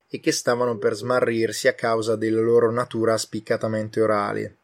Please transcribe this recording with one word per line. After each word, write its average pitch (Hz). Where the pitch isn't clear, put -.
e 139
che 160
stavano 123
per 110
smarrirsi 120
a 123
causa 113
della 110
loro 117
natura 113
spiccatamente 110
orale. 107